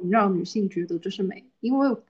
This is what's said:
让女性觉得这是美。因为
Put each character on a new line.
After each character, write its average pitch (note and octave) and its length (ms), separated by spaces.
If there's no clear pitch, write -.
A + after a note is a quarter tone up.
让 G3+ 260
女 F3 100
性 G3 260
觉 F3 160
得 E3+ 120
这 F#3+ 120
是 G3 120
美。 F#3 220
因 B3 160
为 C4+ 160